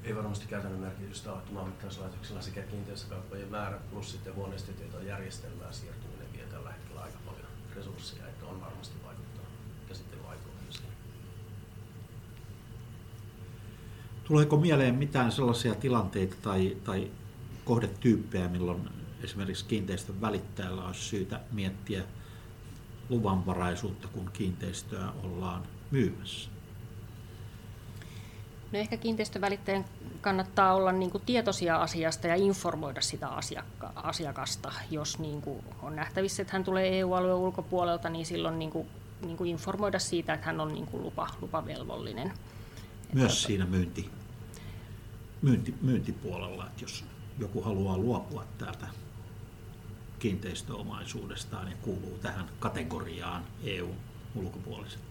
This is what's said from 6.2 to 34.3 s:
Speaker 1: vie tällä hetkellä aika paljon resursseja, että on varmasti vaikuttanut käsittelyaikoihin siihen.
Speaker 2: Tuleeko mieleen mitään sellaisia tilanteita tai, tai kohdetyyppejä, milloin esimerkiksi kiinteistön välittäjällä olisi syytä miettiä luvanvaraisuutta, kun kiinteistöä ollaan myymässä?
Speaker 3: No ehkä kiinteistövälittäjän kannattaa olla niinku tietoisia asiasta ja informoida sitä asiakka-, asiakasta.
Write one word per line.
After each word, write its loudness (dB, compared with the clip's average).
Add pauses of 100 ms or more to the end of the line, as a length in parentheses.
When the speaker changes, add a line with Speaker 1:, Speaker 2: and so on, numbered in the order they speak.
Speaker 1:
vie -10
tällä -8
hetkellä -10
aika -10
paljon -10 (280)
resursseja, -10
että -10
on -8
varmasti -10 (100)
vaikuttanut -10 (360)
käsittelyaikoihin -10
siihen. -8 (3250)
Speaker 2:
Tuleeko 10
mieleen 10
mitään 6
sellaisia 6
tilanteita 4
tai, 4
tai 2 (540)
kohdetyyppejä, 6
milloin 2 (340)
esimerkiksi -2
kiinteistön 0
välittäjällä 0
olisi -4
syytä -2 (120)
miettiä 0 (1040)
luvanvaraisuutta, 2
kun -4
kiinteistöä -2 (120)
ollaan -2 (280)
myymässä? 2 (2250)
Speaker 3:
No 0
ehkä 0
kiinteistövälittäjän 2 (360)
kannattaa 6
olla 8
niinku 4
tietoisia 4
asiasta 2
ja 6
informoida 4
sitä 0
asiakka-, -4
asiakasta. -2 (200)